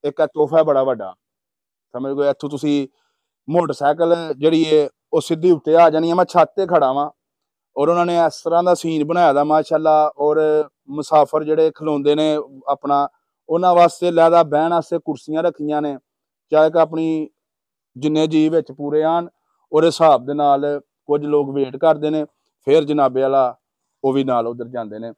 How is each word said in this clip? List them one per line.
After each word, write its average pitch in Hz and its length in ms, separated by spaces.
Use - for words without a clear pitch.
ਇੱਕ 143 160
ਇਹ 151 60
ਤੋਹਫਾ 156 360
ਬੜਾ 139 220
ਵੱਡਾ। 107 300
ਸਮਝ 135 180
ਲਓ 143 120
ਇੱਥੋਂ 143 260
ਤੁਸੀਂ 143 360
ਮੋਟਰਸਾਈਕਲ 160 680
ਜਿਹੜੀ 160 300
ਏ 151 240
ਉਹ 156 80
ਸਿੱਧੀ 165 300
ਉੱਤੇ 156 260
ਆ 165 140
ਜਾਣੀ 160 200
ਆ। 170 40
ਮੈਂ 180 100
ਛੱਤ 170 320
ਤੇ 196 100
ਖੜਾ 151 260
ਵਾਂ 143 180
ਔਰ 143 120
ਉਹਨਾਂ 175 180
ਨੇ 175 100
ਇਸ 165 260
ਤਰ੍ਹਾਂ 170 200
ਦਾ 180 120
ਸੀਨ 160 300
ਬਣਾਇਆ 170 280
ਦਾ 143 120
ਮਾਸ਼ਾਅੱਲਾ। 156 720
ਔਰ 151 200
ਮੁਸਾਫਰ 151 540
ਜਿਹੜੇ 156 260
ਖਲੋਂਦੇ 147 440
ਨੇ 156 220
ਆਪਣਾ, 143 400
ਉਹਨਾਂ 175 260
ਵਾਸਤੇ 175 360
ਲਹਿਦਾ 165 340
ਬਹਿਣ 156 260
ਵਾਸਤੇ 170 280
ਕੁਰਸੀਆਂ 156 440
ਰੱਖੀਆਂ 151 400
ਨੇ, 143 140
ਚਾਹੇ 156 180
ਕਿ 170 80
ਆਪਣੀ 160 500
ਜਿੰਨੇ 151 300
ਜੀਅ 156 240
ਵਿੱਚ 160 220
ਪੂਰੇ 147 320
ਆਣ 170 240
ਉਹਦੇ 156 140
ਹਿਸਾਬ 151 400
ਦੇ 143 80
ਨਾਲ। 143 460
ਕੁਝ 147 180
ਲੋਕ 147 260
ਵੇਟ 135 260
ਕਰਦੇ 151 340
ਨੇ, 156 140
ਫਿਰ 151 180
ਜਨਾਬੇ 135 380
ਵਾਲਾ 135 320
ਉਹ 135 80
ਵੀ 135 120
ਨਾਲ 120 220
ਉਧਰ 120 220
ਜਾਂਦੇ 110 300
ਨੇ। 113 200